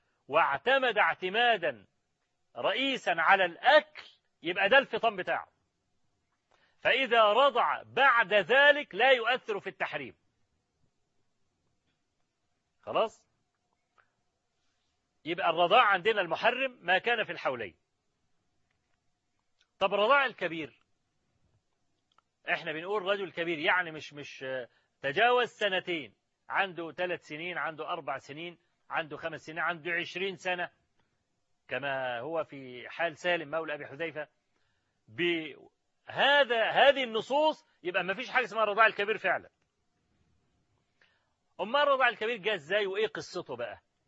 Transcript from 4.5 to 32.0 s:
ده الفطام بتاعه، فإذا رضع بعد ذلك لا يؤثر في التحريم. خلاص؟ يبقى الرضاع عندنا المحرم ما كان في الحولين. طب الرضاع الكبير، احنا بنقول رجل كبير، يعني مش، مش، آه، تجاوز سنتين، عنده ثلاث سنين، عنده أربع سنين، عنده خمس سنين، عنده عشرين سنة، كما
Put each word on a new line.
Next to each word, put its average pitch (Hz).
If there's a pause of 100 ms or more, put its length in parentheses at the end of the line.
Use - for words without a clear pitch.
ده 262
الفطام 220
بتاعه، 165 (1300)
فإذا 226
رضع 208
بعد 233
ذلك 262
لا 247
يؤثر 226
في 190
التحريم. 147 (2750)
خلاص؟ 180 (2000)
يبقى 170
الرضاع 175
عندنا 202
المحرم 240
ما 180
كان 226
في 175
الحولين. 123 (2000)
طب 190
الرضاع 254
الكبير، 165 (1700)
احنا 165
بنقول 185
رجل 190
كبير، 170
يعني 180
مش، 151
مش، 143
آه، 131 (320)
تجاوز 226
سنتين، 180 (340)
عنده 165
ثلاث 175
سنين، 160
عنده 151
أربع 147
سنين، 156 (320)
عنده 147
خمس 151
سنين، 160
عنده 165
عشرين 175
سنة، 175 (960)
كما 131